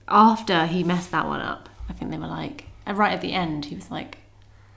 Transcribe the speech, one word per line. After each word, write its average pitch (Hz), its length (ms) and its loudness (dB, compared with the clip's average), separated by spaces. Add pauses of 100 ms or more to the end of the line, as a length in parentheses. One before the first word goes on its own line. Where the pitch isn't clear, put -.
After 208 560 6
he 170 180 0
messed 175 280 0
that 160 140 0
one 147 140 -4
up, - 300 -8 (200)
I - 40 -10
think - 180 -8
they 160 60 -6
were 156 100 -8
like, 156 380 -10 (200)
uh, 202 80 -6
right 202 200 2
at 180 80 -4
the 185 100 -6
end, 160 340 -2
he 170 100 -12
was - 140 -14
like, - 280 -10 (600)